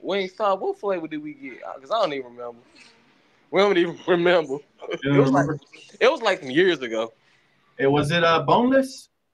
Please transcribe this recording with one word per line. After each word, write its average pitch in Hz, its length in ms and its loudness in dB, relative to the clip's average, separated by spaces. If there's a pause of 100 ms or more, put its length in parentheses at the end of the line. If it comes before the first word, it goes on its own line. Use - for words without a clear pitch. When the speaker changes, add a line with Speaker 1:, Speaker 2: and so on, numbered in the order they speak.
Speaker 1:
Wingstop, 190 560 -2
what 392 180 -6
flavor 180 300 -4
did 151 140 -10
we 151 120 -14
get? 131 280 -18
Uh, - 160 -12
'cause 135 120 -20
I 220 100 0
don't 165 120 0
even 127 240 -8
remember. 120 240 -14 (880)
We 185 100 2
don't 202 160 4
even 170 260 0
<laughs> - 40 -10
remember. 175 480 2
Speaker 2:
You - 500 -12
don't 143 120 2
Speaker 1:
It 139 40 6
was 135 120 4
like, 139 140 2
Speaker 2:
remember? 151 120 -6 (420)
Speaker 1:
it 240 100 6
was, 320 120 -6
like, 254 180 0
some 135 100 -12
years 165 320 2
ago. 113 300 -4 (640)
Speaker 2:
It, 135 80 0
was 143 240 2
it, 170 140 2
uh, 165 180 2
boneless? 247 680 2 (260)